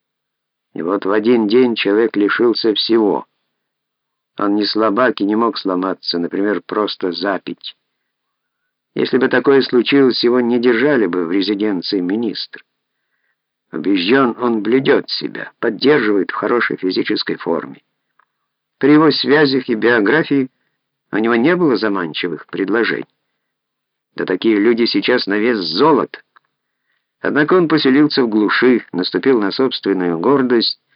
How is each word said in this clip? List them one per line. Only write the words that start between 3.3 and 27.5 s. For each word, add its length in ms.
Он 160
не 100
слабак 560
и 40
не 120
мог 220
сломаться, 600
например, 440
просто 500
запить. 640
Если 240
бы 100
такое 340
случилось, 640
его 160
не 180
держали 480
бы 200
в 60
резиденции 680
министра. 600
Убеждён, 680
он 240
блюдёт 480
себя, 500
поддерживает 680
в 40
хорошей 420
физической 600
форме. 460
При 140
его 180
связях 580
и 60
биографии 760
у 60
него 160
не 200
было 220
заманчивых 680
предложений. 640
Да 100
такие 340
люди 280
сейчас 400
на 120
вес 200
золота. 640
Однако 340